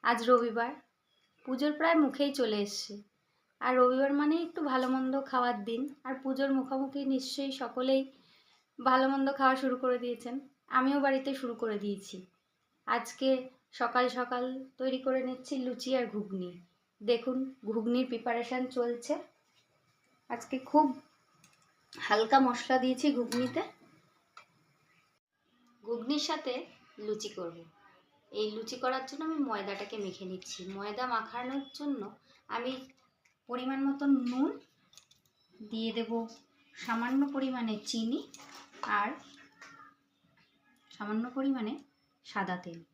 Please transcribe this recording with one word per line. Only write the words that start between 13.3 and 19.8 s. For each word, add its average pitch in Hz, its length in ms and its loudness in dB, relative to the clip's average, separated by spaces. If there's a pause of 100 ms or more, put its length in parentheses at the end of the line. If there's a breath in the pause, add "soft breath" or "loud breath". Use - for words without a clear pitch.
সকাল 247 260 2 (120)
সকাল 247 260 -2 (360)
তৈরি 262 260 -2
করে 262 220 2
নিচ্ছি 254 260 -8 (120)
লুচি 254 240 -6 (100)
আর 240 140 0
ঘুগনি। 190 380 -6 (500)
দেখুন, 233 360 0 (320)
ঘুগনির 233 420 2
প্রিপারেশন 240 500 -2 (160)
চলছে। 240 360 -2 (1160)